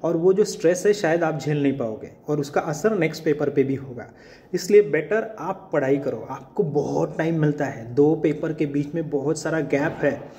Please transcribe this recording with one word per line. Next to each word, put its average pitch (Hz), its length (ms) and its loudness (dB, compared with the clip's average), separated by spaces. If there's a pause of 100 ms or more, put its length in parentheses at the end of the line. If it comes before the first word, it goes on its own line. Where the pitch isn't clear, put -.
और 165 140 0
वो 180 160 4
जो 208 100 4
stress 180 420 2
है 208 80 4
शायद 170 300 0
आप 156 160 -2
झेल 147 240 0
नहीं 139 140 2
पाओगे 113 340 -6 (160)
और 151 120 0
उसका 143 220 -2
असर 202 380 0
next 160 240 -2
paper 147 260 0
पे 139 140 2
भी 131 120 0
होगा। - 320 -12 (460)
इसलिए 208 280 6
better 160 580 -2
आप 175 340 -8
पढ़ाई 143 240 2
करो, - 320 -6
आपको - 340 -4
बहुत 147 540 -2
time 165 220 0
मिलता 151 260 2
है, 117 300 -8
दो 151 200 6
paper 156 380 -2
के 156 120 -2
बीच 143 300 -4
में 160 140 -4
बहुत 147 280 -2
सारा 160 220 -2
gap 143 420 0
है, 143 200 0 (180)